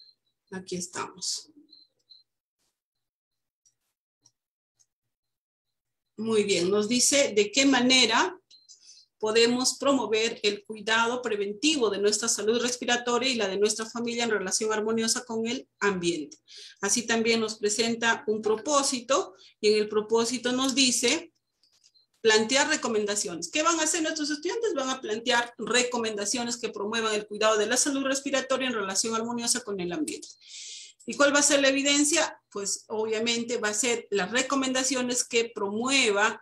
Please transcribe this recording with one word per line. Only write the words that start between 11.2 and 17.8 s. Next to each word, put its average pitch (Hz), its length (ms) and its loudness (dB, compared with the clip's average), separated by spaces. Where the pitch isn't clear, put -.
preventivo 220 680 0
de 190 80 -2
nuestra 208 320 2
salud 220 320 0
respiratoria 240 680 0
y 254 60 -2
la 208 140 -2
de 190 80 -4
nuestra 214 280 0
familia 233 380 -6
en 233 80 -2
relación 208 400 -2
armoniosa 226 540 -2
con 226 220 -4
el 254 200 -6
ambiente. 170 560 -2
Así 220 260 -2
también 226 360 2
nos 214 180 -4
presenta 226 640 0